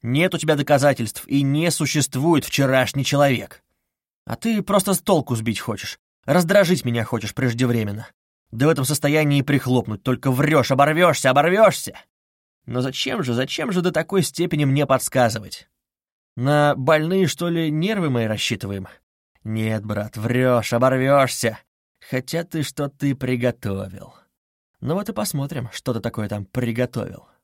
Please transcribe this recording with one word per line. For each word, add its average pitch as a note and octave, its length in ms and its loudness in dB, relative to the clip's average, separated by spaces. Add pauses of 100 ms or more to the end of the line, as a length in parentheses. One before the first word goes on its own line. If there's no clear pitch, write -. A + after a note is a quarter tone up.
Нет D3 320 0
у E3+ 40 -4
тебя D3+ 180 0
доказательств, C#3 720 0
и C#3 160 2
не D3+ 260 0
существует D3 720 0
вчерашний C3+ 640 0
человек. C#3 580 0 (640)
А A2+ 100 -8
ты A3 280 -2
просто G3 320 0
с - 40 -4
толку D#3 360 0
сбить A2 240 -4
хочешь, - 400 -8 (260)
раздражить F3 600 4
меня A#2 180 0
хочешь A2 320 -4
преждевременно. A#2 720 -2 (440)
Да B2 160 0
в - 20 6
этом D3+ 160 0
состоянии D3 540 2
и C3 40 0
прихлопнуть, B2+ 600 0
только C3 280 0
врешь, D3 400 2
оборвешься, D3+ 580 4
оборвешься. F3 680 4 (720)
Но A#2+ 160 -4
зачем C3+ 420 -4
же, B2 100 -2
зачем C#3 380 -2
же F3+ 100 0
до E3+ 100 0
такой E3 320 0
степени E3 420 -2
мне C#3 220 2
подсказывать? A#2+ 840 -2 (680)
На D3 400 2
больные, D#3 520 2
что F3 220 -4
ли, E3 200 -2
нервы E3+ 400 -2
мои A#2+ 160 0
рассчитываем? G2+ 640 -4 (560)
Нет, A2 420 -4
брат, G#2 320 -6
врешь, A#2+ 560 2
оборвешься. C3 840 2 (500)
Хотя C#3+ 340 -4
ты E3 180 -6
что-то C#3+ 460 -6
и C3+ 80 0
приготовил. G#2+ 1000 -4 (680)
Ну B2+ 140 -4
вот G3+ 160 -4
и G3+ 40 -10
посмотрим, C#3 580 -6
что - 220 -6
ты A2+ 80 -4
такое G#2+ 280 -6
там G2+ 160 -6
приготовил. A#2 840 -4 (160)